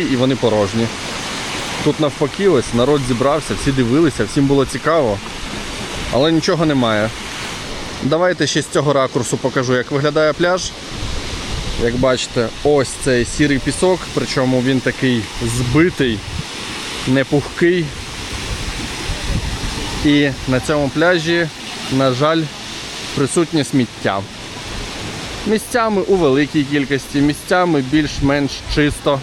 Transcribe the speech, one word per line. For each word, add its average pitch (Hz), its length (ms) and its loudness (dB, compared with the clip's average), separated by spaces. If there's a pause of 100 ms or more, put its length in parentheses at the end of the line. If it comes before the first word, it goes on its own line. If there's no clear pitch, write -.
(120)
і 135 40 4
вони 127 200 4
порожні. 110 520 2 (960)
Тут 147 160 0
навпаки, 151 480 0
ось 131 260 4
народ 135 340 4
зібрався, 131 540 0
всі 139 100 2
дивилися, 131 520 2
всім 139 240 2
було 139 180 4
цікаво, 135 520 0 (960)
але 147 180 2
нічого 160 340 2
немає. 113 440 2 (960)
Давайте 160 440 2
ще 156 140 0
з - 60 -10
цього 143 260 2
ракурсу 131 440 0
покажу, 127 380 0
як 123 160 -2
виглядає 147 420 2
пляж. 175 380 0 (1120)
Як 120 140 0
бачите, 127 500 0 (160)
ось 143 260 4 (140)
цей 123 220 4
сірий 143 340 2
пісок, 175 400 2 (140)
причому 127 480 2
він 131 180 2
такий 123 420 0 (220)
збитий, 123 760 2 (880)
не 131 160 4
пухкий. 170 640 2 (2250)
І 147 240 4 (180)
на 131 120 2
цьому 147 300 0
пляжі, 170 580 2 (440)
на 135 220 4
жаль, 151 280 2 (760)
присутнє 147 480 2
сміття. 110 560 0 (1300)
Місцями 214 540 2
у 196 140 2
великій 143 480 4
кількості, 139 580 0
місцями 156 680 2
більш-менш 143 600 2 (240)
чисто. 147 480 2